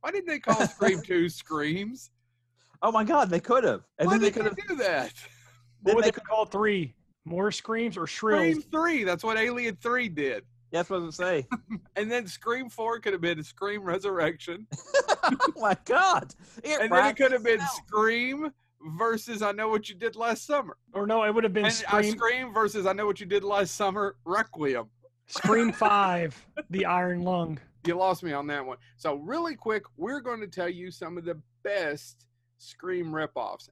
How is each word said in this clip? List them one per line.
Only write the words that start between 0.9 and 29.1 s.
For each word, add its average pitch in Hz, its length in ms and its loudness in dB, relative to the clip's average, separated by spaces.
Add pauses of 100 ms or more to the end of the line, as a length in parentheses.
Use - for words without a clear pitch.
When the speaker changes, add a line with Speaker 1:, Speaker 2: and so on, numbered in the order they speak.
Speaker 2:
<laughs> - 40 -16
Speaker 1:
Two 175 240 2
Screams? 165 800 -4 (720)
Speaker 2:
Oh 220 100 4
my 220 120 2
God, 262 260 4
they 170 100 2
could 247 240 2
have. 117 200 0 (160)
And 170 80 4
Speaker 1:
Why 185 60 6
Speaker 2:
then 220 80 6
they 208 100 6
Speaker 1:
did - 20 -12
they 214 160 0
Speaker 2:
could 196 80 -4
have - 100 -10
Speaker 1:
do 359 100 -4
that? 180 360 0 (720)
Speaker 2:
Then 196 100 6
Speaker 3:
What - 40 6
would 226 80 6
Speaker 2:
they 214 40 6
Speaker 3:
they - 120 -2
call 220 240 0
three? 202 500 0 (280)
More 185 280 -2
Screams 226 460 -4
or 165 100 -4
Shrills? 262 460 2
Speaker 1:
Scream 311 80 -2 (100)
Three. 311 320 0
That's 175 200 0
what 220 140 0
Alien 233 380 -2
Three 240 340 -2
did. 135 340 -4 (280)
Speaker 2:
Yeah, 160 80 0
that's 175 100 -2
what 185 140 -2
I - 20 -6
was 160 120 -10
gonna 180 260 0
say. - 40 -16 (240)
Speaker 1:
<laughs> - 240 -12
And 214 160 -2
then 240 160 -2
Scream 240 420 -4
Four 226 300 -4
could 214 140 -2
have 180 80 -4
been 165 220 -2
Scream 202 400 -8
Resurrection. 180 880 -2
Speaker 2:
<laughs> - 60 -6 (500)
Oh - 320 2
my 208 160 4 (100)
God. 349 500 4 (280)
It 302 160 0
Speaker 1:
And - 20 0
then - 40 4
it - 60 -2
Speaker 2:
wrapped 180 260 2
Speaker 1:
could 262 140 4
have 247 120 0
been 226 120 4
Speaker 2:
itself. 254 320 -4
Speaker 1:
Scream 240 640 0 (340)
versus 220 560 -4
I 208 100 0
Know 214 180 -4
What 214 200 -2
You 202 60 -16
Did 220 200 -6
Last 226 300 -4
Summer. 277 320 -2 (160)
Speaker 3:
Or 202 140 -2
no, 220 160 2
it 214 100 2
would 226 100 4
have 208 100 0
been 208 120 2
Speaker 1:
And, 220 80 4 (140)
uh, 208 140 4
Speaker 3:
Scream. 208 160 2
Speaker 1:
Scream 240 360 0
versus 208 320 0
I 190 80 2
Know 208 120 -2
What 208 140 -2
You 208 60 -12
Did 190 180 0
Last 202 320 0
Summer, 202 400 -2 (100)
Requiem. 151 640 0 (380)
Speaker 3:
Scream 220 440 4
Speaker 1:
<laughs> - 20 -10
Speaker 3:
Five, 190 680 2 (300)
The 190 160 -2
Iron 180 380 0
Lung. 170 360 -2 (260)
Speaker 1:
You 170 100 2
lost 185 280 0
me 170 100 -6
on 143 140 -4
that 143 180 -4
one. 131 120 -10 (200)
So 151 180 -2